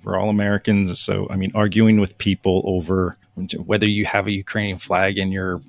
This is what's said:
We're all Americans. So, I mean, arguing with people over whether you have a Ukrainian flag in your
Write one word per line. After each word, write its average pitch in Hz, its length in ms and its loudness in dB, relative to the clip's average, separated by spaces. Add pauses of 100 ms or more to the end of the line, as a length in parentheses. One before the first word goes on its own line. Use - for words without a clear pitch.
We're 98 120 -2
all 101 140 0
Americans. 101 680 0
So, 98 300 -2
I 92 60 -6
mean, 95 180 -2
arguing 107 460 4
with 98 160 -2
people 95 480 0
over 92 540 -2 (480)
whether 107 220 2
you 104 180 0
have 98 200 0
a 107 40 -2
Ukrainian 101 480 -4
flag 95 400 0
in 95 140 0
your 92 360 -4